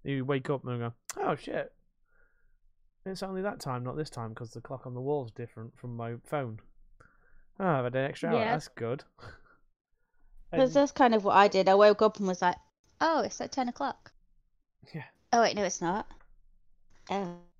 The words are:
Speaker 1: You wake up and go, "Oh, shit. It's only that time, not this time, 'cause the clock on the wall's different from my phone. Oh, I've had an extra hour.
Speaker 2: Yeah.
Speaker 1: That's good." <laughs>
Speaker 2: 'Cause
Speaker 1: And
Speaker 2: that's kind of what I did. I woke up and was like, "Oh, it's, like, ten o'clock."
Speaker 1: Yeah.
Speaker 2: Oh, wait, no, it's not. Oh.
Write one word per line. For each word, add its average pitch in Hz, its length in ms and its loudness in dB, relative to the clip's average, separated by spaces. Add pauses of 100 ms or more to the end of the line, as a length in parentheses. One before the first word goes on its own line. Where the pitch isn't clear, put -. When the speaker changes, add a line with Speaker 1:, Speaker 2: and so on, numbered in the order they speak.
Speaker 1:
You 131 200 -4
wake 135 240 -4
up 139 160 -4
and 123 160 -4
go, 117 120 -6 (260)
"Oh, 180 180 -2
shit. - 360 -8 (1300)
It's 190 180 -8
only 190 200 -6
that 202 180 -6
time, 123 240 -6
not 131 120 -6
this 151 140 -6
time, 113 240 -10
'cause 113 180 -14
the 117 80 -14
clock 131 260 -12
on 123 80 -12
the 123 60 -8
wall's 135 320 -4
different 117 440 -14
from 120 200 -12
my 117 180 -8 (100)
phone. 123 360 -6 (1000)
Oh, 190 60 0
I've 139 180 2
had 123 120 -2
an 131 120 2
extra - 220 -4
hour. - 80 4
Speaker 2:
Yeah. 220 140 2
Speaker 1:
That's 151 160 -4
good." 120 420 -6
<laughs> - 80 -20
Speaker 2:
'Cause - 120 -18 (1200)
Speaker 1:
And 254 200 4
Speaker 2:
that's 285 200 4
kind 247 220 6
of 202 100 2
what 196 120 2
I 202 120 8
did. 190 200 4
I 190 60 8
woke 208 280 8
up 214 160 2
and 202 100 -2
was 180 140 -2
like, 175 140 0 (440)
"Oh, 311 220 2
it's, - 180 -8
like, - 100 -8
ten 247 180 -4
o'clock." - 440 -8 (840)
Speaker 1:
Yeah. 151 100 -10 (280)
Speaker 2:
Oh, 233 100 4
wait, 190 140 2
no, 208 80 0
it's - 160 -4
not. 185 260 -2 (1040)
Oh. 180 280 -6 (220)